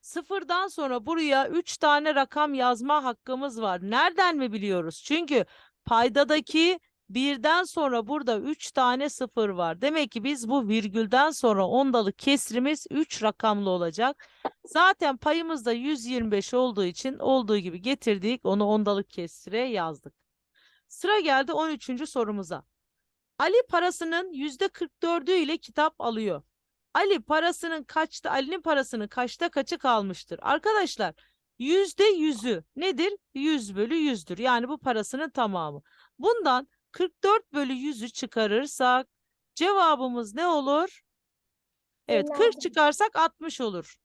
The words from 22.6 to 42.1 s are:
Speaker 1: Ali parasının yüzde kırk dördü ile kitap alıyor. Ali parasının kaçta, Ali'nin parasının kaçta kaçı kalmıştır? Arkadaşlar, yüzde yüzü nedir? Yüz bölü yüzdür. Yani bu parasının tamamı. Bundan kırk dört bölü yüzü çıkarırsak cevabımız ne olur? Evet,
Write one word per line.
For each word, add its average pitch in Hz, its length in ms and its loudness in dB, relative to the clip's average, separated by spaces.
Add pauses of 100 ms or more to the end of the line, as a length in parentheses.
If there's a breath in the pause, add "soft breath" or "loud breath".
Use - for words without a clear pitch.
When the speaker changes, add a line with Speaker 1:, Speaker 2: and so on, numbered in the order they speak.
Speaker 1:
Ali 370 300 4
parasının 349 640 -2
yüzde 285 340 -4
kırk - 360 -8
dördü 339 280 0
ile 330 260 2
kitap 302 420 -2
alıyor. 214 440 -4 (500)
Ali 381 260 2
parasının 320 640 -2
kaçta, - 480 -4
Ali'nin 269 300 -4
parasının 269 460 -2
kaçta 247 420 -4
kaçı 359 280 -4
kalmıştır? 208 640 -2
Arkadaşlar, 311 720 0 (460 soft breath)
yüzde 370 440 2
yüzü 277 600 2 (120)
nedir? 359 420 -2 (160)
Yüz 269 420 -2
bölü 233 200 0
yüzdür. 247 420 0
Yani 247 320 2
bu 302 80 -6
parasının 262 520 -4
tamamı. 175 520 -2 (380 soft breath)
Bundan 302 480 2 (240)
kırk - 320 -4
dört 415 300 2
bölü 277 200 -2
yüzü 247 360 -6
çıkarırsak 247 1000 0 (480)
cevabımız 262 800 2
ne 330 120 0
olur? 302 540 0 (1080)
Evet, 285 220 2